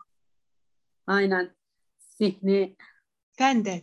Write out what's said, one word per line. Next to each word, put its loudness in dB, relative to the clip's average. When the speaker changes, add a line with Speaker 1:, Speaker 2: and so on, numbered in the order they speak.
Speaker 1:
Aynen. -2
Zihni. -2
Speaker 2:
Sen 2
de. -6